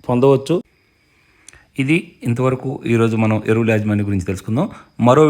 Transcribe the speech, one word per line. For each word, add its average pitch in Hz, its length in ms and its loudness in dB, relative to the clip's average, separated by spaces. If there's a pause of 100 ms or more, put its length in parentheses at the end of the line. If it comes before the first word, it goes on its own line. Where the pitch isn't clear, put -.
పొందవచ్చు. 135 480 2 (1300)
ఇది 151 160 0 (300)
ఇంతవరకు 127 420 -2 (220)
ఈరోజు 113 320 2
మనం 107 120 2 (140)
ఎరువుల 110 240 2
యాజమాన్యం 104 360 0
గురించి 95 200 -2
తెలుసుకుందాం. 110 360 -4 (420)
మరో 131 220 6